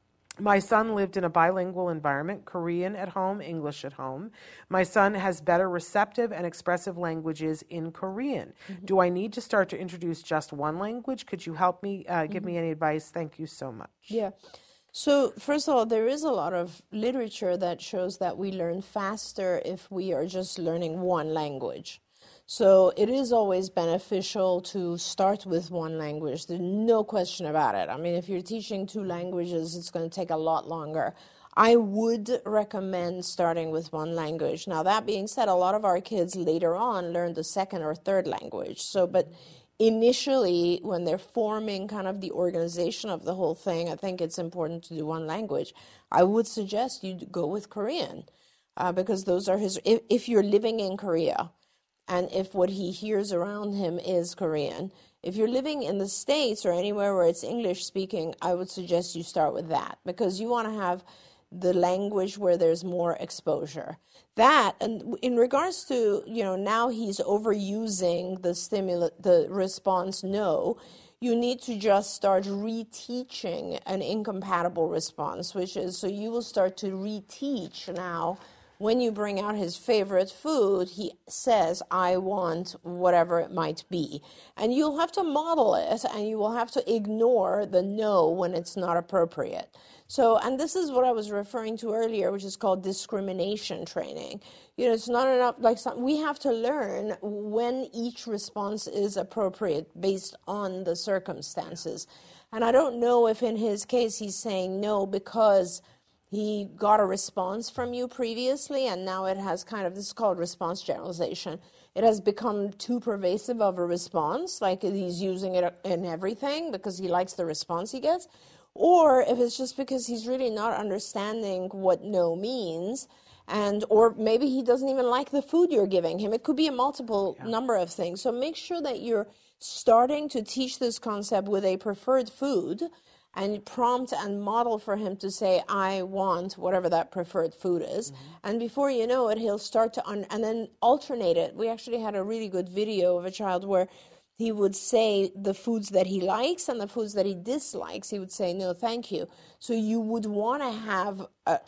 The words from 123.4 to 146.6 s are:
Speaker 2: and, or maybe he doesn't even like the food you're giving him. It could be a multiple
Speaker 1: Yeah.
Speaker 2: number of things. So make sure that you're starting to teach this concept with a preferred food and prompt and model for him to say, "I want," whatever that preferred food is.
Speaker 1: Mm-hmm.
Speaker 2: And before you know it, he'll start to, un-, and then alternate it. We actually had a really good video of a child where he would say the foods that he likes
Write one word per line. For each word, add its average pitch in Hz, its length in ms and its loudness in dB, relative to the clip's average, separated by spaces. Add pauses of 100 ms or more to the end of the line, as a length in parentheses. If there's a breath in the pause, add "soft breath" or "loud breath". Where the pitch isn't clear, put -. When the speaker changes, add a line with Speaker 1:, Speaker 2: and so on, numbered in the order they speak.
Speaker 2:
and, 208 440 0
or 220 260 8
maybe 226 320 2
he 262 140 0
doesn't 254 260 2
even 262 220 2
like 247 220 0
the 277 100 2
food 339 280 4
you're 214 160 4
giving 175 320 0
him. 208 140 -2
It 233 120 -2
could 302 120 0
be 311 100 4
a 294 60 0
multiple 240 680 0
Speaker 1:
Yeah. 131 80 -12
Speaker 2:
number 226 280 0
of 180 140 0
things. 180 320 -4
So 247 100 0
make 277 240 -4
sure 339 240 -6
that 269 220 -4
you're 214 240 0 (320 soft breath)
starting 262 720 4
to 240 120 -2
teach 254 360 -4
this 233 200 0
concept 202 480 -2
with 202 200 2
a 185 100 4
preferred 220 540 0
food 220 540 -2 (500 soft breath)
and 202 300 -4
prompt 247 480 0
and 202 300 -4
model 226 360 2
for 214 180 -2
him 202 200 -4
to 196 140 -6
say, 185 360 2
"I 196 360 0
want," 190 560 -2
whatever 180 320 2
that 165 200 2
preferred 170 440 -2
food 175 280 0
is. 170 280 -4
Speaker 1:
Mm-hmm. 135 140 -18 (200 loud breath)
Speaker 2:
And 214 160 -2
before 277 300 0
you 233 160 0
know 240 240 2
it, 220 80 0
he'll 214 180 0
start 220 380 0
to, - 120 -6
un-, 208 220 -6
and 214 160 -2
then 226 240 -2 (140)
alternate 233 560 4
it. 165 180 0
We 208 140 -2
actually 233 300 -6
had 214 140 -4
a 190 80 0
really 214 280 -4
good 180 180 -2
video 185 480 2
of 175 80 -2
a 185 60 -4
child 185 360 -2
where 185 220 4 (480 loud breath)
he 226 160 -2
would 202 240 2
say 208 580 2
the 196 200 -2
foods 220 360 -2
that 190 180 4
he 190 120 0
likes 240 480 0